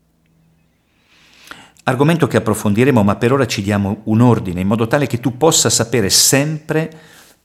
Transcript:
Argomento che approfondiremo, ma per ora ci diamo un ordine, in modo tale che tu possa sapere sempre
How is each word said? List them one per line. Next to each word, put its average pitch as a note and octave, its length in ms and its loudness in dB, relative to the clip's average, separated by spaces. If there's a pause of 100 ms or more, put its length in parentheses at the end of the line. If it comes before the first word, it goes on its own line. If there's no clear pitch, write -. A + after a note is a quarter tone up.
(1900)
Argomento C#3+ 420 2
che - 100 2
approfondiremo, A2 640 2
ma G2 140 2
per A#2+ 180 0
ora C#3 140 0
ci A2 160 -6
diamo G2+ 400 -2
un A2 180 2
ordine, F#2+ 400 2
in F#2+ 60 -2
modo A2+ 180 0
tale C#3+ 220 -2
che A#2 120 -4
tu B2 160 -4
possa D3+ 360 0
sapere A2 400 -2
sempre D#3 1040 -2 (280)